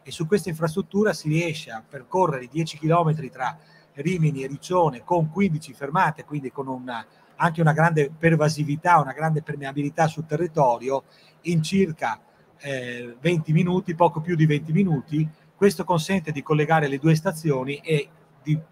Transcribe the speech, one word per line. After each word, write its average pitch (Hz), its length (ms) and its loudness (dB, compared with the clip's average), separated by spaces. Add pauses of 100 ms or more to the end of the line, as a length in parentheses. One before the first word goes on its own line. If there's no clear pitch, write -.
e - 100 -20
su 160 160 -6
questa 196 220 0
infrastruttura 175 640 -2
si - 140 -6
riesce 156 440 -2
a 113 160 -12
percorrere 139 600 -2
dieci 160 300 -6
chilometri 156 520 2
tra 123 280 -8 (400)
Rimini 147 460 -2
e 135 40 -8
Riccione 143 560 -2
con 165 280 0
quindici 160 420 -2
fermate, 147 520 -2
quindi 135 260 -8
con 135 160 -8
una, 127 360 -8 (340)
anche 165 240 0
una 156 100 6
grande 156 400 2
pervasività, 156 880 4
una 135 140 0
grande 156 280 -2
permeabilità 143 680 -2
sul 156 180 -6
territorio 139 800 0 (380)
in 165 200 0
circa, 156 560 -2 (380)
eh, 123 640 -10
venti 156 320 0
minuti, 180 420 0
poco 165 240 2
più 175 160 -2
di 160 100 6
venti 151 280 0
minuti. 156 540 0 (280)
Questo 196 300 2
consente 165 480 -2
di 143 100 -6
collegare 151 440 2
le 139 100 -2
due 160 180 4
stazioni 156 640 -2
e 151 320 -2 (340)
di 151 160 -2 (120)